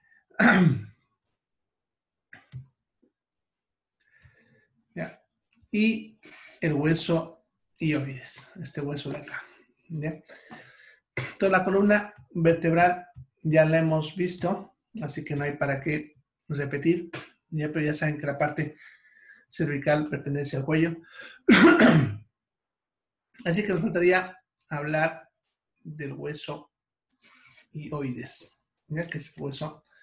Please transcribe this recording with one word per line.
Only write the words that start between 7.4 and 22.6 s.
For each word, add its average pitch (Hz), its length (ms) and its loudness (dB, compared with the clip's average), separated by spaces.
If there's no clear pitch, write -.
hioides, 135 840 -4
este - 200 -10
hueso 139 300 -6
de - 80 -10
acá. - 240 -14
¿Ya? 156 340 -8
Toda 190 200 4
la 185 60 0
columna 202 500 2
vertebral 170 760 2
ya 156 220 4
la 160 140 4
hemos 160 380 0
visto, 180 600 -4
así 147 220 -8
que 147 120 -6
no 143 80 -2
hay 143 120 -6
para 139 240 -2
qué - 360 -6
repetir, 147 640 -2
¿ya? 151 200 -4
Pero 156 140 -2
ya 151 100 0
saben 151 240 -2
que 143 80 -8
la 135 120 -4
parte 147 380 -4
cervical 147 600 -2
pertenece 143 480 -6
al 135 80 -4
cuello. 160 320 0
<clears throat> - 2000 2